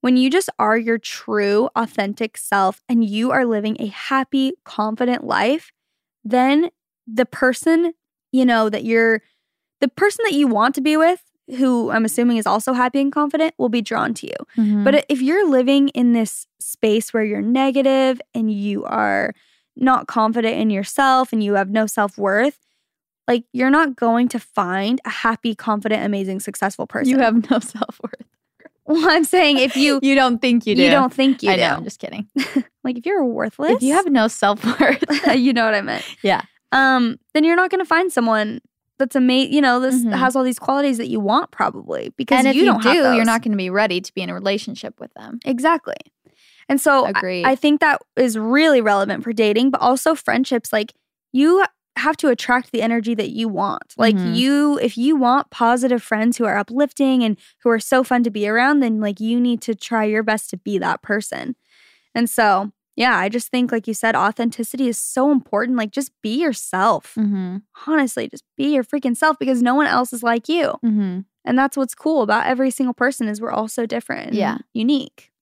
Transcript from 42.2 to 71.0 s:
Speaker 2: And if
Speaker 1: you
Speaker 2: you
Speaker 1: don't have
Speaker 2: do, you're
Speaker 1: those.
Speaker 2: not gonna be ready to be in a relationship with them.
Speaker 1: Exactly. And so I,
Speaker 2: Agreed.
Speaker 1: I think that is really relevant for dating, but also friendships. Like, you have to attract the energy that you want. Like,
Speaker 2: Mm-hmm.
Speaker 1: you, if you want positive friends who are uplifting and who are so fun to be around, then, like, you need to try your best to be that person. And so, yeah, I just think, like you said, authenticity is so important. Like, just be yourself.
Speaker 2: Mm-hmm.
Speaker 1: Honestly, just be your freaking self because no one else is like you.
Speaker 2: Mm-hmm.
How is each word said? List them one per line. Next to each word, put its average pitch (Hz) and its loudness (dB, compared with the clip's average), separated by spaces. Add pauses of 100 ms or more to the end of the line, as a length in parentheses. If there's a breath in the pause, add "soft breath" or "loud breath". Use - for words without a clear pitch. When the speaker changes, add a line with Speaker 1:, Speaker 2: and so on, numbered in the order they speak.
Speaker 2:
And 262 4
if 262 2
Speaker 1:
you 311 4
Speaker 2:
you - 4
Speaker 1:
don't - 2
have 233 4
Speaker 2:
do, 349 4
you're 262 4
Speaker 1:
those. 226 2
Speaker 2:
not 226 0
gonna 214 -2
be 185 -4
ready 190 0
to - -18
be 196 -6
in 180 -8
a 175 -8
relationship 196 -6
with - -18
them. - -16
Speaker 1:
Exactly. 269 -2 (720 soft breath)
And 269 0
so 277 4
I, - -2
Speaker 2:
Agreed. 185 -4
Speaker 1:
I 262 4
think 294 2
that 302 2 (140)
is 240 2
really 262 4
relevant 202 0
for 233 -6
dating, 220 2
but 247 -2
also 269 2
friendships. - -2
Like, 214 -2 (400)
you 330 4 (320)
have 302 0
to 311 0
attract 247 0
the 226 -2
energy 233 -2
that 208 -4
you 226 -4
want. 196 -6
Like, 220 4
Speaker 2:
Mm-hmm. 185 -2
Speaker 1:
you, 285 2
if 226 -2
you 262 2
want 254 0
positive 240 0
friends 226 0
who 240 0
are 196 0
uplifting 262 0
and 214 0 (260 soft breath)
who - 2
are 226 2
so 262 2
fun 247 0
to 233 -2
be 208 -4
around, 254 2
then, 226 0
like, 208 -4
you 226 -2
need 247 0
to 233 -4
try 220 -4
your 214 0
best 214 -2
to - -12
be 196 -4
that - -4
person. 208 -6 (600 soft breath)
And 233 0
so, 202 2 (240)
yeah, 240 2
I 185 0
just 226 -6
think, 247 0
like 226 -4
you 220 -4
said, 226 -2
authenticity 233 -2
is 226 -4
so 269 0
important. 247 0
Like, 214 -4
just - -6 (100)
be 226 -4
yourself. 214 -2
Speaker 2:
Mm-hmm. 196 -2 (280)
Speaker 1:
Honestly, 294 -2
just - -18 (120)
be 285 0
your 254 2
freaking 262 -4
self 311 2
because 254 0
no 247 2
one 285 2
else 247 0
is 226 -10
like 233 -2
you. 330 0 (120)
Speaker 2:
Mm-hmm. 202 -2 (240)